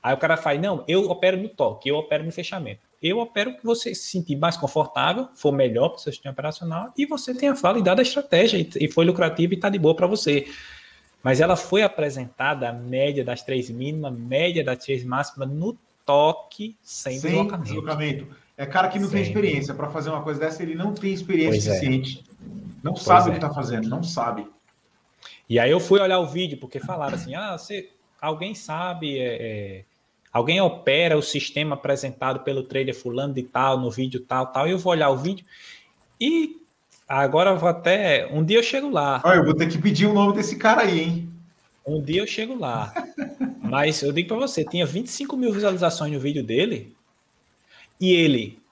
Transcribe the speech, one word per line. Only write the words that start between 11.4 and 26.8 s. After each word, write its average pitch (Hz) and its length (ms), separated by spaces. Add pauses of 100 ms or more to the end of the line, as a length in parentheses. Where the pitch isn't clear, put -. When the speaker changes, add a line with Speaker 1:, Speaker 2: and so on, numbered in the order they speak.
Speaker 1:
ela 175 160
foi 208 260
apresentada, 135 840
a 117 40
média 127 520
das 123 180
três 127 260
mínimas, 135 480
média 147 460
das 127 140
três 131 260
máximas, 135 460
no 175 280 (300)
toque, 160 760
sem - 380
Speaker 2:
Sem 156 120
Speaker 1:
deslocamento. 196 380
Speaker 2:
deslocamento. 151 580 (300)
É 139 80
cara 185 220
que 208 100
não 196 100
tem 196 160
Speaker 1:
Sem - 40
Speaker 2:
experiência. 151 480
Pra 143 160
fazer 156 180
uma 147 140
coisa 151 160
dessa, 160 240
ele 160 100
não 196 200
tem 196 200
experiência 165 380
Speaker 1:
Pois 107 160
é. 104 80
Speaker 2:
suficiente. 131 480 (580)
Não 170 120
Speaker 1:
Pois - 100
Speaker 2:
sabe 180 260
o - 20
Speaker 1:
é. 160 40
Speaker 2:
que 151 60
tá 147 120
fazendo, 117 340
não - 140
sabe. 117 460 (1000)
Speaker 1:
E 117 120
aí 120 100
eu 175 100
fui 190 200
olhar 190 200
o 170 60
vídeo, 147 320
porque 135 220
falaram 151 360